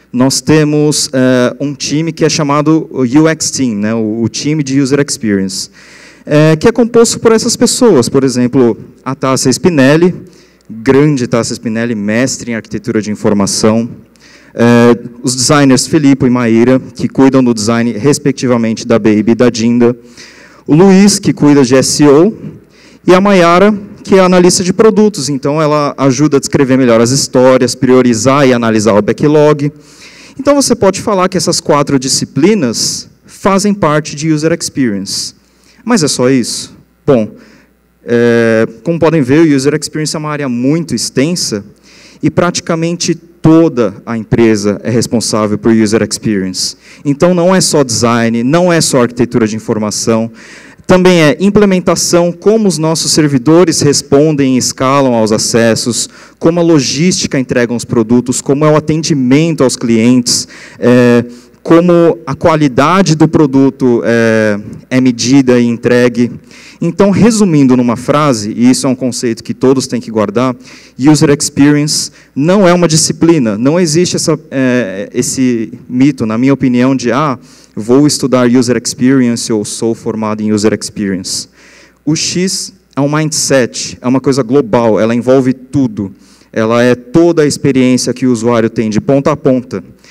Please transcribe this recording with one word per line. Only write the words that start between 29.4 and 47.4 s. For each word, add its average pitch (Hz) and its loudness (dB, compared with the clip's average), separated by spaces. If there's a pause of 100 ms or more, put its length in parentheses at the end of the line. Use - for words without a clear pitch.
Então 277 0
você 262 0
pode 190 0
falar 190 -2
que 185 -4
essas 165 -2
quatro 143 0
disciplinas 135 -2 (160)
fazem 196 -2
parte 156 -2
de 156 -4
user 156 -2
experience. 110 -6 (460)
Mas 220 0
é 139 -2
só 127 0
isso? - -4 (300)
Bom, 110 0 (760)
é, 117 2 (160)
como 170 -4
podem 160 2
ver, 135 2
o 156 4
user 135 -2
experience 156 -6
é 160 -6
uma 151 -10
área 143 -6
muito 131 -4
extensa 127 -4 (580)
e 156 -2
praticamente 170 -4
toda 151 0 (100)
a 113 -6
empresa 104 0
é 113 -4
responsável 110 -2
por 117 0
user 110 2
experience. 95 -6 (280)
Então 175 0
não 180 2